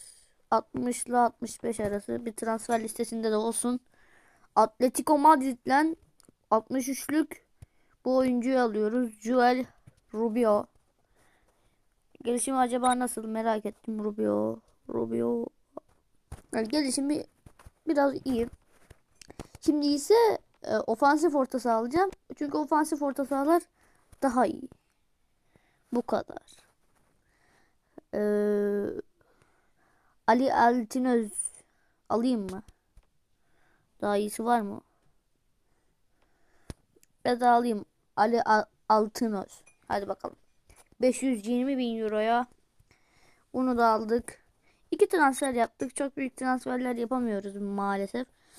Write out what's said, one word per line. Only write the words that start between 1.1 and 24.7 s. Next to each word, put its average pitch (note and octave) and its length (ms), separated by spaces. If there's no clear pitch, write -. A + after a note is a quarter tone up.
altmış A#3 460
beş A#3 160
arası A3 460
bir A3+ 80
transfer A3+ 500
listesinde A3+ 480
de G#3+ 60
olsun. A3+ 420
Atletico B3 640
Madrid'den C#4+ 800
altmış A#3+ 380
üçlük D4 560
bu B3+ 120
oyuncuyu B3+ 420
alıyoruz. A3 600
Joel B3 440
Rubio. A3 540
Gelişimi B3 340
acaba B3 420
nasıl, A#3+ 260
merak A3 400
ettim. G#3+ 380
Rubio, G#3+ 560
Rubio. A#3 560
Yani A3 140
gelişimi C#4 560
biraz C#4 260
iyi. A#3+ 240
Şimdi D4 260
ise, C#4+ 260
e, - 140
ofansif C#4+ 580
orta C4 240
saha A#3 160
alacağım. C#4+ 360
Çünkü D4 200
ofansif D4+ 440
orta C#4 240
sahalar C#4+ 380
daha B3 240
iyi. - 240